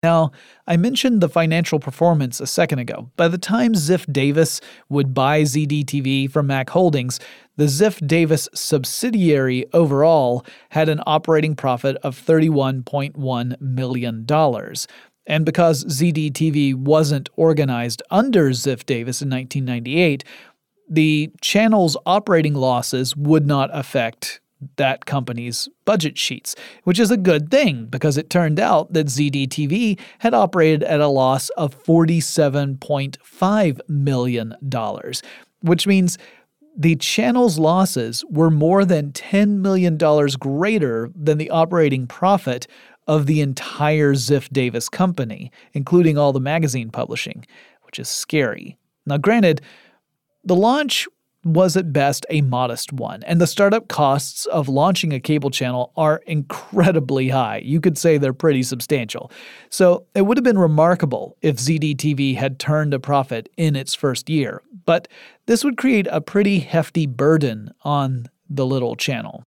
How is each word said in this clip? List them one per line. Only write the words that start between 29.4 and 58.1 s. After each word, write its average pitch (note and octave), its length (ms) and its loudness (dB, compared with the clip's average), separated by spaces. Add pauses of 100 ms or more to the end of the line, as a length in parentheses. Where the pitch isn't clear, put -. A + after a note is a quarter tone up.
T D3 200 -4
V G#3 320 0 (200)
had A#3 160 2
operated E3 480 4
at D3+ 180 0
a D3 80 4
loss C3 420 2
of D3 220 -4
forty-seven D#3 1040 2
point C#3 460 -6
five F#3 640 0
million B2+ 680 -2 (140)
dollars, A2+ 540 -6 (400)
which E3+ 240 2
means F#3+ 320 2 (600)
the E3 180 2
channel's A#3 600 0
losses D#3 720 0
were D#3+ 200 4
more E3 340 4
than D3+ 280 0
ten G3+ 480 0
million F#3 380 2
dollars D3 380 2
greater C#3 800 -2
than D3+ 220 0
the D#3 140 -4
operating D#3+ 560 2
profit F3+ 600 -2 (400)
of D3+ 200 2
the D3+ 160 2
entire D3 720 0
Ziff C3+ 360 0
Davis B2 380 -2
company, B2 640 -4 (220)
including D#3+ 440 2
all C#3+ 140 4
the C3+ 80 0
magazine C3 500 -2
publishing, A#2+ 540 -8 (380)
which - 160 -18
is B2 100 -10
scary. - 680 -4 (260)
Now, C#3+ 140 -2
granted, F#3 420 2 (840)
the F3+ 120 2
launch B3 500 0 (380)
was E3+ 320 4
at F3 160 -2
best C#3 360 0
a D#3 120 0
modest B2+ 520 -2
one, A#2 300 -10
and E3+ 180 2
the E3+ 60 4
startup G3+ 400 0
costs C#3 600 -2
of C#3+ 220 -4
launching D#3 440 0
a C3 80 -4
cable D3 280 -2
channel B2 480 -4
are D#3 200 2 (100)
incredibly D3+ 1000 0
high. A2+ 360 -2
You D3+ 160 0
could D#3+ 160 2
say D#3+ 220 2